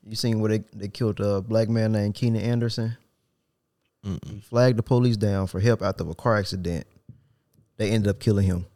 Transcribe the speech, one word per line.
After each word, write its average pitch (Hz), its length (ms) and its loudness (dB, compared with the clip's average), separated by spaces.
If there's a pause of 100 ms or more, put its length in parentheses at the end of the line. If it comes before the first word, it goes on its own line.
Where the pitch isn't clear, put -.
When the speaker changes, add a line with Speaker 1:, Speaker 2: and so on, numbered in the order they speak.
Speaker 1:
You 110 100 -12
seen 113 240 0
where 107 180 0
they, 101 60 -4 (100)
they 104 160 -10
killed 110 300 -4
a 101 220 0
black 110 280 2
man 110 240 2
named 104 200 0
Keenan 113 280 0
Anderson? 117 540 -2 (1080)
Speaker 2:
Mm-mm. 98 180 -6 (120)
Speaker 1:
He 101 60 -14
flagged 120 360 2
the 110 60 -2
police 123 340 2
down 98 300 0
for 92 120 -6
help 113 220 2
after 95 280 -4
a 82 40 -8
car 113 240 0
accident. 90 480 -4 (920)
They 107 120 -2
ended 104 200 2
up 98 100 -2
killing 101 260 4
him. 90 300 0